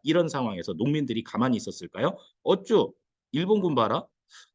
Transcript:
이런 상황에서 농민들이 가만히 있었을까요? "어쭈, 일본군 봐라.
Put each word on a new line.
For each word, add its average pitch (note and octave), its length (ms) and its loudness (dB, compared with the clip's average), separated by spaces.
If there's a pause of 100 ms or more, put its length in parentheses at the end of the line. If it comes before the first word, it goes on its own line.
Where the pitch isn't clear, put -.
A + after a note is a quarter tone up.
이런 D#3+ 260 2
상황에서 G#2+ 440 -4
농민들이 A#2+ 500 -2
가만히 B2 340 0
있었을까요? G2 600 -4 (260)
"어쭈, F#3 500 2 (400)
일본군 F3+ 420 2
봐라. A#2 300 2 (500)